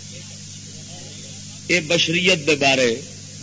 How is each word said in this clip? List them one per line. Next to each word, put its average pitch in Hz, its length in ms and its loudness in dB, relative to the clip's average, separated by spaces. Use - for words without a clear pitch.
یہ 175 60 4
بشریت 165 680 2
دے 156 80 6
بارے 135 400 6